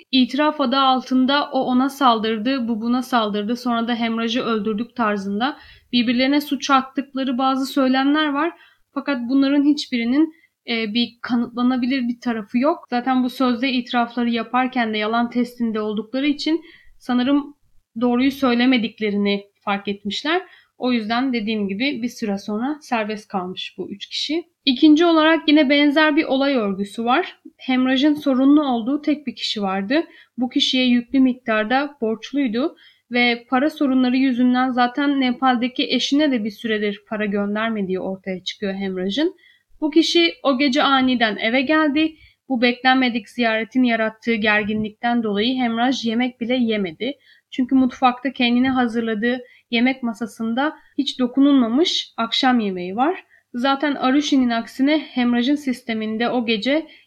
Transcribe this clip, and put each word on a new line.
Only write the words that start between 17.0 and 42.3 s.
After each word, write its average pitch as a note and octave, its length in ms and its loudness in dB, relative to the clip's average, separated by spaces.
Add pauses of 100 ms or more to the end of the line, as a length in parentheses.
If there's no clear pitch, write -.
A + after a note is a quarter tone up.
doğruyu B3 300 2
söylemediklerini A3 1120 0 (200)
fark G3+ 240 -4
etmişler. G#3+ 540 -4 (360)
O B3+ 140 -2
yüzden A#3+ 420 -2
dediğim G#3+ 340 -2
gibi A#3+ 340 -4
bir B3 60 -4
süre G3+ 300 -6
sonra A3+ 440 -6
serbest G#3+ 460 -6
kalmış F#3 500 -8
bu F#3 140 -10
üç G3 160 -14
kişi. - 360 -6 (220)
İkinci D4+ 400 6
olarak D#4+ 440 4
yine D4 200 6
benzer D4 460 4
bir D#4 80 2
olay C4+ 320 0
örgüsü G3+ 500 -4
var. C#4 340 0 (180)
Hemraj'ın C4 560 2
sorunlu C#4+ 500 4
olduğu B3+ 380 -2
tek D4+ 260 -2
bir - 80 -8
kişi - 260 -6
vardı. G3 420 0 (340)
Bu B3 120 -2
kişiye B3+ 380 0
yüklü A#3+ 320 2
miktarda B3+ 840 0
borçluydu A#3 760 -2 (360)
ve A#3+ 380 0
para C4 200 2
sorunları C4 480 2
yüzünden B3+ 520 2
zaten C4 520 0
Nepal'deki B3 680 0
eşine C#4 420 0
de A#3 120 0
bir G#3+ 80 -6
süredir G#3 580 -4
para G#3+ 160 -4
göndermediği G3+ 720 -2
ortaya F#3+ 440 -8
çıkıyor F#3+ 300 -8
Hemraj'ın. G3 640 -4 (460)
Bu D4+ 80 -2
kişi E4+ 440 2 (100)
o C4 140 2
gece C#4+ 260 2
aniden B3+ 540 2
eve A#3 240 0
geldi. D#4 540 2 (340)